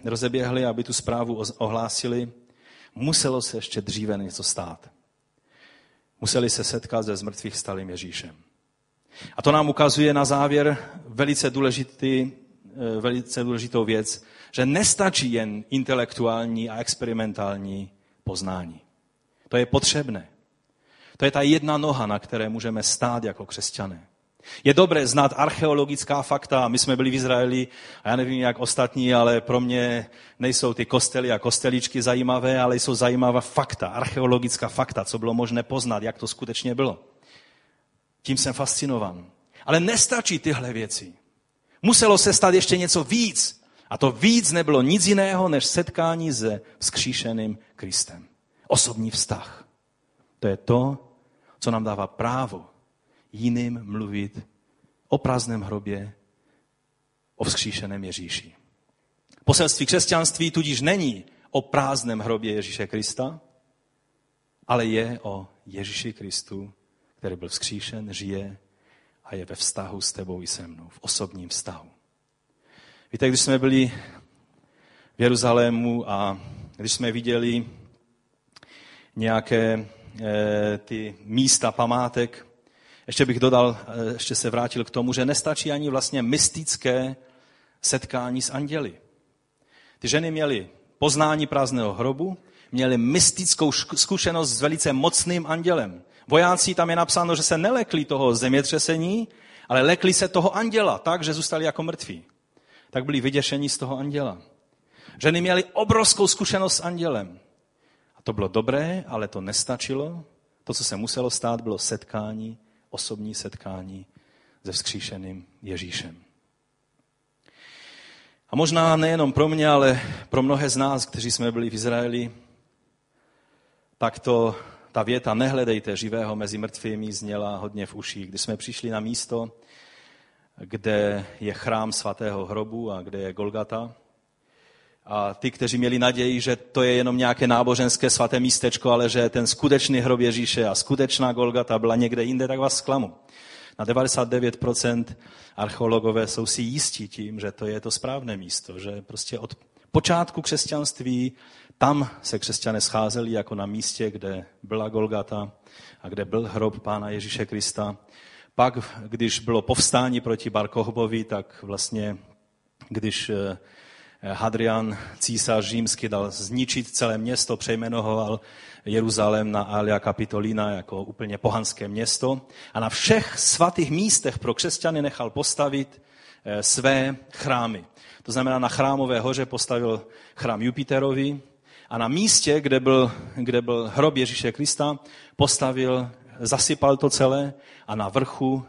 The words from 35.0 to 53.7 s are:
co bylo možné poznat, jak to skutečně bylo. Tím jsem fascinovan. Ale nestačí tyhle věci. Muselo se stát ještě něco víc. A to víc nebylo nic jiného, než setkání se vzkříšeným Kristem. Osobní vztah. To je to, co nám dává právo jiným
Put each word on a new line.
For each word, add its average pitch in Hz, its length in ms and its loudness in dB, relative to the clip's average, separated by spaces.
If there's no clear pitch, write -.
co - 140 -6
bylo 113 160 -2
možné 120 280 0
poznat, 117 400 -4
jak 110 160 -6
to 117 80 -8
skutečně 120 480 -6
bylo. 127 300 -2
Tím 131 140 0
jsem 131 160 0
fascinovan. 113 720 -4
Ale 156 140 4
nestačí 220 580 2
tyhle 127 340 -2
věci. 107 400 -8
Muselo 214 360 8
se 202 140 4
stát 185 220 6
ještě 185 220 4
něco 180 280 2
víc. 220 540 0
A - 80 -6
to 135 140 4
víc 190 400 4
nebylo 151 300 6
nic 170 240 4
jiného, 190 420 4
než 143 160 2
setkání 165 680 0
se 110 280 -2
vzkříšeným 113 800 -2
Kristem. 87 520 -6
Osobní 113 420 0
vztah. - 580 -6
To 110 80 0
je 98 80 0
to, 131 420 2
co 123 100 -2
nám 110 140 0
dává 101 220 -2
právo 117 600 -4
jiným 120 500 -2